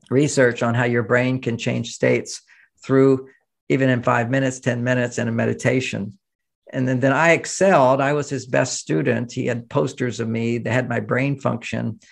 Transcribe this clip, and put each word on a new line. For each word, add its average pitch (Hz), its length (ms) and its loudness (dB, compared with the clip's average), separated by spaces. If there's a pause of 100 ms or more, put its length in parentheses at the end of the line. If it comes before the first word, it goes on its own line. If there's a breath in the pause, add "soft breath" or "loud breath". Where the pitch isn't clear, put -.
(100)
research 127 520 2
on 117 120 0
how 123 100 2
your 120 180 0
brain 123 380 0
can 120 180 -4
change 123 340 -4
states - 500 -2 (400 soft breath)
through 135 460 4 (400 soft breath)
even 135 200 2
in 123 140 2
five 120 280 2
minutes, 135 300 -2
ten 120 240 -2
minutes 123 340 0
in 117 100 -2
a 113 40 -2
meditation. 117 840 -2 (560)
And 131 140 -2
then, 127 140 0
then 135 120 2
I 160 200 4
excelled. 147 680 4
I 139 120 2
was 147 160 -2
his 127 180 -6
best 131 320 0
student. 123 540 -2
He 127 140 -4
had 117 220 -6
posters 131 520 -4
of 113 80 -4
me. 117 300 -2
They 113 120 -6
had 127 180 0
my 117 120 -2
brain 127 380 -2
function. 117 600 -4 (120)